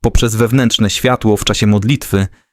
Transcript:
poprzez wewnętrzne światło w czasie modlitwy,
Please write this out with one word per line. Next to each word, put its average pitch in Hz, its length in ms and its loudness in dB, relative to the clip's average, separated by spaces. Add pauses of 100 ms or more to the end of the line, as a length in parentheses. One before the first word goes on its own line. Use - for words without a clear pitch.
poprzez 113 340 0
wewnętrzne 117 540 0
światło 113 480 0
w - 60 -8
czasie 107 240 0
modlitwy, 104 600 0 (240)